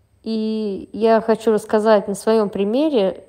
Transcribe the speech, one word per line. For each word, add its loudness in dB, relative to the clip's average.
И -6
я 2
хочу 2
рассказать 2
на -4
своём 0
примере, -2